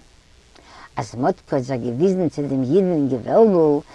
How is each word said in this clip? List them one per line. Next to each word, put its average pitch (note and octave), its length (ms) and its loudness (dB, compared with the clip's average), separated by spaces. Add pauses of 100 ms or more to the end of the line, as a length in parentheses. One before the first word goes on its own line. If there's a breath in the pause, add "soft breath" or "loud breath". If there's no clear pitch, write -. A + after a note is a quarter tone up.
(960 loud breath)
אז A#2 180 -8
מאטקע D3+ 420 -2
האט C3 80 -2
זיך B2+ 160 -6
געוויזן D#3+ 480 0
צו D3 140 -6
דעם C3+ 220 -2
יידן F3+ 280 2
אין D3 160 0
געוועלבל, D3+ 680 2 (160 loud breath)